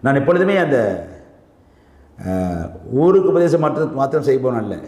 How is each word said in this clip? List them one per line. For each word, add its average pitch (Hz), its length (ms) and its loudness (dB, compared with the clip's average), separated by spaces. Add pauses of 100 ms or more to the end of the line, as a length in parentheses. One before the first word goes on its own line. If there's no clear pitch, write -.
நான் 135 120 2
எப்பொழுதுமே 180 420 2
அந்த, 120 500 0 (1200)
அஹ், 90 440 -4 (220)
ஊருக்கு 180 360 4
உபதேசம் 170 320 2
மாற்றம், 151 340 -2
மாத்திரம் 135 300 -2
செய்பவன் 127 380 0
அல்ல. 98 260 -8